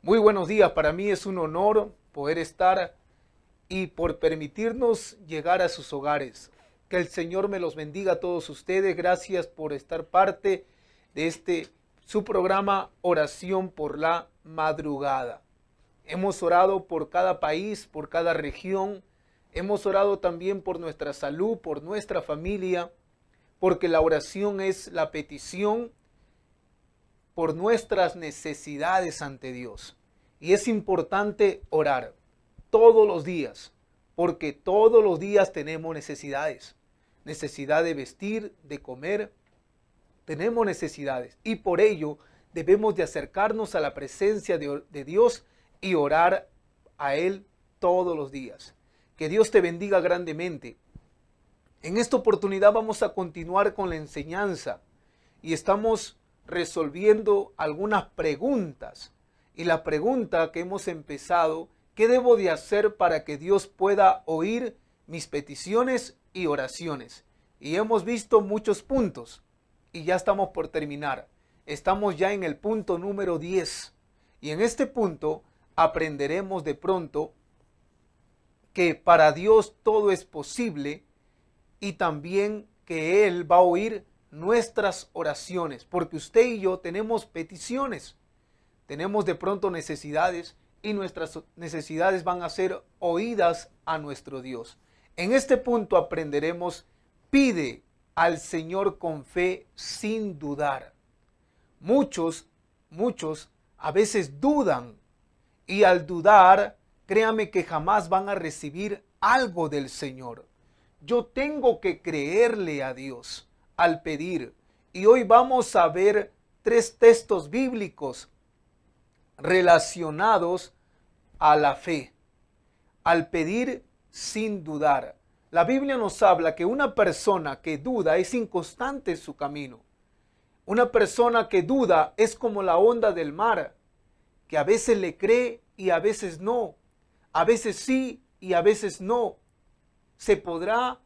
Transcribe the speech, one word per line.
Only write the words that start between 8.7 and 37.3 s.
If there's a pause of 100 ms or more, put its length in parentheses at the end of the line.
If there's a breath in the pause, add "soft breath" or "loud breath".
Gracias
por
estar
parte (480 soft breath)
de
este, (380)
su
programa (120)
Oración
por
la (160)
Madrugada. (640)
Hemos
orado
por
cada
país,
por
cada
región. (480)
Hemos
orado
también
por
nuestra
salud,
por
nuestra
familia, (640)
porque
la
oración
es
la
petición (1400)
por
nuestras
necesidades
ante
Dios. (420)
Y
es
importante
orar (560)
todos
los
días, (400)
porque
todos
los
días
tenemos
necesidades. (480)
Necesidad